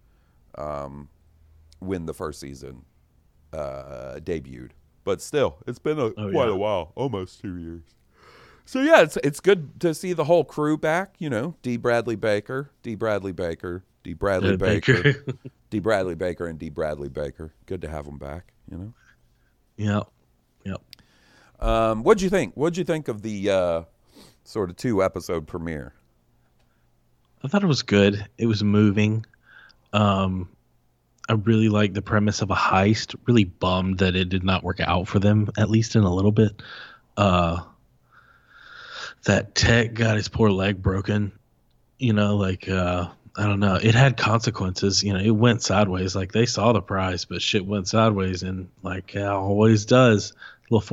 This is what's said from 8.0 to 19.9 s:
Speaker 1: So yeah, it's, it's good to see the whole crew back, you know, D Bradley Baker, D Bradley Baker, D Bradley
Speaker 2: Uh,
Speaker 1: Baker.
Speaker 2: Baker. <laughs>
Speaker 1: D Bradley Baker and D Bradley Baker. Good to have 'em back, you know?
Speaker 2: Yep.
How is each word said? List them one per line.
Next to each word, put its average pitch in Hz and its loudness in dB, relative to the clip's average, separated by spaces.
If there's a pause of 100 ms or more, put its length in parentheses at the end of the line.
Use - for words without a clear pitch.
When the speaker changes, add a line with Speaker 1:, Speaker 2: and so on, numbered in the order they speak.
Speaker 1:
So - -4
yeah, 302 8
it's, 160 4
it's 147 -2
good 175 0
to 170 0
see 180 -6
the 156 -2
whole 160 4
crew 151 -2
back, 165 -2
you 160 -6
know, 135 -2
D 123 -4
Bradley 117 0
Baker, 110 -4 (140)
D 113 -8
Bradley 98 -2
Baker, 87 -8 (200)
D 87 -12
Bradley 98 0
Speaker 2:
Uh, - -2
Speaker 1:
Baker. 104 2
Speaker 2:
Baker. 139 2 (260)
<laughs> - -20
Speaker 1:
D 107 -2
Bradley 95 0
Baker 87 -6
and 80 -10
D 82 -10
Bradley 76 -6
Baker. 73 -10 (140)
Good 92 -10
to 78 -10
have 76 -10
'em 71 -14
back, 71 -14 (180)
you 85 -14
know? 104 -14 (840)
Speaker 2:
Yep. 104 -2 (560)